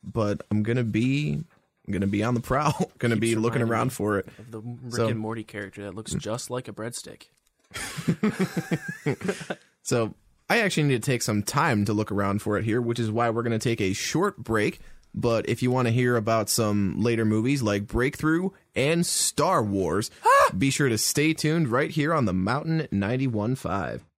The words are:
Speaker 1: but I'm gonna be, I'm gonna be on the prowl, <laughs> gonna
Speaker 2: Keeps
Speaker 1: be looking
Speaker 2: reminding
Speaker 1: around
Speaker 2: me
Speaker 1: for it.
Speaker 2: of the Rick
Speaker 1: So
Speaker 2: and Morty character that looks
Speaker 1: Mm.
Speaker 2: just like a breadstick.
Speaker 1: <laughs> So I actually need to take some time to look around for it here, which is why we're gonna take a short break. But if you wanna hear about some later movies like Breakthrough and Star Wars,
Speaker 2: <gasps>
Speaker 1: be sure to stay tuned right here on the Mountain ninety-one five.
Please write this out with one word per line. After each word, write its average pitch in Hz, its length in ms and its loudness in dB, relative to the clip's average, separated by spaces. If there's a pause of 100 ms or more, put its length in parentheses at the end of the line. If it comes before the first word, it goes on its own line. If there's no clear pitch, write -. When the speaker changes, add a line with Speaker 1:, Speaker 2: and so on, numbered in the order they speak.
Speaker 1:
but 104 480 -2
I'm 107 120 2
gonna 120 220 0
be, 139 580 0 (440)
I'm - 60 -6
gonna 98 140 0
be 104 160 0
on 123 120 2
the 117 60 0
prowl, 147 540 0
<laughs> - 40 -20
gonna 117 180 0
Speaker 2:
Keeps 104 40 0
Speaker 1:
be 113 160 2
looking 117 260 0
Speaker 2:
reminding 113 100 0
Speaker 1:
around 113 160 0
Speaker 2:
me - 40 -4
Speaker 1:
for 104 260 0
it. - 80 -4 (120)
Speaker 2:
of 113 120 -20
the 110 100 -12
Rick 120 340 -12
Speaker 1:
So 117 140 2
Speaker 2:
and 117 100 0
Morty 110 260 -6
character 101 400 -10
that 98 100 -10
looks 107 200 -10
Speaker 1:
Mm. - 40 -2
Speaker 2:
just 113 320 -6
like 127 180 -6
a 104 40 -12
breadstick. - 560 -12 (420)
Speaker 1:
<laughs> - 1900 -4 (260)
So 117 320 0 (340)
I 220 120 4
actually 175 240 2
need 131 180 2
to - 80 -2
take 123 120 0
some 104 200 0
time 139 440 2
to 110 60 0
look 104 200 0
around 101 300 0
for 104 160 0
it 104 60 -2
here, 113 180 0
which 117 160 -2
is 113 120 0
why 117 200 0
we're 117 120 -2
gonna 117 160 0
take 117 220 0
a 95 120 2
short 175 460 -2
break. 110 420 0 (340)
But 113 340 0
if 117 140 0
you 123 80 2
wanna 123 200 2
hear 123 260 4
about 110 340 0
some 104 500 2
later 113 240 2
movies 113 380 2
like 101 240 0
Breakthrough 156 640 0 (260)
and 160 280 2
Star 160 600 2
Wars, 98 460 0 (220)
Speaker 2:
<gasps> 554 240 6
Speaker 1:
be 135 140 2
sure 139 180 2
to 113 100 2
stay 156 360 2
tuned 156 340 2
right 135 220 2
here 156 220 0
on 143 140 2
the 90 60 2
Mountain 139 600 0
ninety-one 113 640 0
five. 76 480 -4 (120)